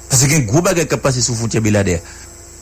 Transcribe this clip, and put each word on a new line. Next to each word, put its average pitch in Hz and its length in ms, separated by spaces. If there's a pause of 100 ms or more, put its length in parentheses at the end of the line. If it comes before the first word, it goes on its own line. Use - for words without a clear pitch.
(120)
Paske 131 200
gen 139 160
gwo 147 160
bagay 170 240
k 147 80
ap 117 80
pase 127 220
sou 123 100
fwontyè 113 280
Belader. 98 360 (640)